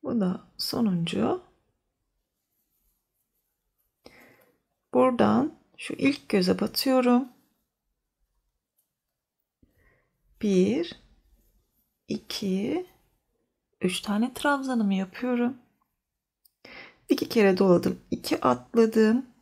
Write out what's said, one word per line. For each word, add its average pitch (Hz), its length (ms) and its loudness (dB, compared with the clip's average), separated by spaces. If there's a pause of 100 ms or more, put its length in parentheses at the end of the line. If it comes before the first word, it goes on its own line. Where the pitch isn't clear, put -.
Bu 240 160 -4
da 185 280 -2 (100)
sonuncu. 208 840 -2 (3500)
Buradan 247 680 2 (180)
şu - 160 -12
ilk - 360 -2
göze 185 300 0
batıyorum. 254 720 0 (3000)
Bir, 208 600 0 (1040)
iki, 214 800 -6 (960)
üç 180 200 -4
tane 220 320 -4
trabzanımı 262 600 -2
yapıyorum. 240 640 -4 (1500)
İki - 200 0
kere 196 280 4
doladım, 185 440 2 (100)
iki - 300 -6
atladım. 226 1000 2